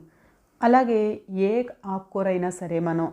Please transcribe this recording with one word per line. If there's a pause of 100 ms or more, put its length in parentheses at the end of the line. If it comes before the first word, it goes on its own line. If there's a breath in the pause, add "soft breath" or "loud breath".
(680 soft breath)
అలాగే (480)
ఏ (440)
ఆకుకూర
అయినా (100)
సరే (100)
మనం